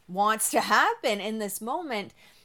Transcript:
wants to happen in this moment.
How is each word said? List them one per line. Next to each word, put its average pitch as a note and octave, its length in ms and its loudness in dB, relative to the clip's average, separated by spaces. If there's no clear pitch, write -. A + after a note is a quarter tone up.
wants G#3 440 2
to A3+ 100 2
happen A#3+ 600 2
in A3 180 -4
this G#3 240 -6
moment. B3 500 -6